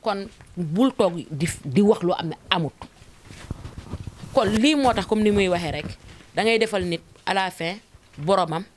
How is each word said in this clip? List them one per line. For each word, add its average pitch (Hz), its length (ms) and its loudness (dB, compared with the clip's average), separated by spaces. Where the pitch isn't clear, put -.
kon 196 260 -4
bul 175 380 2
toog 175 380 0
di, 151 160 -2
di 143 180 2
wax 208 220 4
lu 175 100 2
am 170 140 -4
ne 156 80 -6
amut. 143 220 0
Kon 226 180 4
lii 247 240 4
moo 262 180 4
tax 190 140 -2
comme 214 160 2
ni 208 80 4
muy 196 160 4
waxee 170 240 -2
rek, 147 140 -6
da 185 80 0
ngay 226 160 4
defal 214 240 0
nit 170 180 -2
à 185 80 -2
la 190 180 0
fin 175 260 -6
boromam 170 460 0